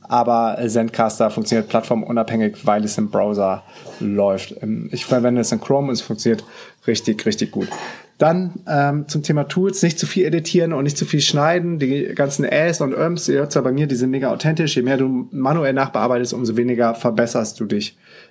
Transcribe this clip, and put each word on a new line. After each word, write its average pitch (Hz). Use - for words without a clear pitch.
aber 117
Zencastr 113
funktioniert 110
plattformunabhängig, 113
weil 107
es 104
im 104
Browser 101
läuft. 101
Ähm, 110
ich 120
verwende 123
es 120
in 110
Chrome 139
und 127
es 113
funktioniert 110
richtig, 110
richtig -
gut. -
Dann, 170
ähm, 147
zum 151
Thema 147
Tools, 185
nicht 170
zu -
viel 190
editieren 170
und 135
nicht 143
zu -
viel 151
schneiden. 165
Die 139
ganzen 143
Äs 160
und 135
Öms, 165
ihr 139
hört's 143
ja 147
bei 131
mir, 143
die 139
sind 127
mega 131
authentisch. 156
Je 135
mehr 131
du 131
manuell 139
nachbearbeitest, 127
umso 113
weniger 120
verbesserst 117
du 113
dich 104